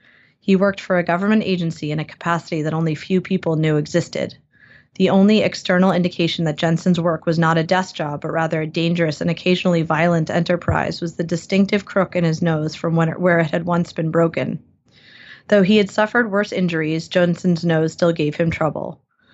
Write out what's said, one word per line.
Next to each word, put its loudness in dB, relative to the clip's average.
He 2
worked 0
for 0
a 0
government 0
agency -4
in -4
a -4
capacity -4
that -2
only 0
few 0
people -2
knew 2
existed. -4
The 2
only 6
external 2
indication 0
that -2
Jensen's 0
work -2
was 0
not 4
a 0
desk -2
job, -6
but -8
rather -2
a -4
dangerous -2
and -2
occasionally 0
violent 2
enterprise, -2
was -8
the -2
distinctive 0
crook 0
in 0
his 0
nose -2
from -2
when 2
it, -6
where 4
it 0
had -2
once -2
been -4
broken. 0
Though 6
he 4
had 2
suffered 0
worse -2
injuries, -2
Jensen's 0
nose 2
still 0
gave -2
him 0
trouble. -4